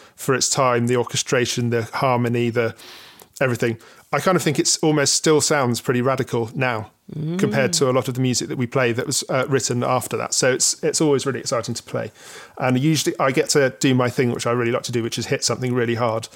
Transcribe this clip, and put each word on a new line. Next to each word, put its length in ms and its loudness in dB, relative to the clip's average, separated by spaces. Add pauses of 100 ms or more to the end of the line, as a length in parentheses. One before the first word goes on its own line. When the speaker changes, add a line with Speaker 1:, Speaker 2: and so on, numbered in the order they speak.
(160)
Speaker 1:
for 180 0
its 160 0
time, 380 2
the 80 2
orchestration, 760 0
the 140 0
harmony, 640 0
the 240 0 (680)
everything, 380 0 (340)
I 60 0
kind 180 2
of 60 2
think 160 0
it's 200 0
almost 360 2
still 260 4
sounds 400 0
pretty 220 0
radical 520 -2
now 360 -2 (260)
Speaker 2:
Mm. 220 -6
Speaker 1:
compared 340 0
to 160 2
a 40 2
lot 160 2
of 80 -4
the 40 -4
music 280 0
that 100 -6
we 80 0
play 260 0
that 140 -2
was, 240 -4
uh, 180 0
written 340 0
after 360 -2
that. 160 -4
So 180 2
it's, 320 0
it's 160 0
always 240 2
really 160 -4
exciting 340 -4
to 80 -10
play. 300 -8 (460)
And 200 2
usually 400 0
I 120 2
get 200 0
to 200 4 (100)
do 140 4
my 160 2
thing, 200 0
which 160 -4
I 40 0
really 220 0
like 100 -2
to 100 -8
do, 100 0
which 140 -4
is 120 -4
hit 140 -2
something 300 -2
really 220 0
hard. 420 -2